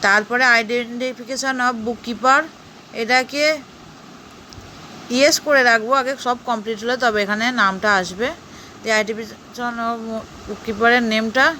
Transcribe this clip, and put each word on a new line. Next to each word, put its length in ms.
তারপরে 400
identification 920
of 80
bookkeeper, 540
এটাকে 420
ইয়েস 200
করে 240
রাখবো, 300
আগে 120
সব 100
কমপ্লিট 340
হলে 220
তবে 200
এখানে 200
নামটা 280
আসবে। 280
যে 80
identification 720
of 100
bookkeeper-এর 680
নেমটা 340